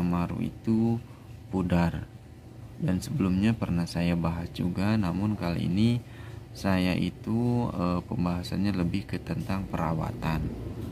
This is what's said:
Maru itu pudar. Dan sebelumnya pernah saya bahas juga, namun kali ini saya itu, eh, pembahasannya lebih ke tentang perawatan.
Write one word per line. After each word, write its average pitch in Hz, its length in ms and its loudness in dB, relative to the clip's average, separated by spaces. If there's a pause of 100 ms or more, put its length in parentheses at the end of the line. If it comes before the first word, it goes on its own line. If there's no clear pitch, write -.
Maru 87 400 0
itu 113 560 0 (480)
pudar. 87 560 2 (720)
Dan 92 240 0
sebelumnya 98 560 2
pernah 87 320 0
saya 87 240 2
bahas 85 400 0
juga, 92 400 0
namun 101 400 2
kali 85 400 0
ini 117 320 4 (480)
saya 92 400 2
itu, 117 800 2
eh, 90 320 2
pembahasannya 87 720 0
lebih 92 320 0
ke 90 80 -4
tentang 95 480 -4
perawatan. 80 1040 -2 (220)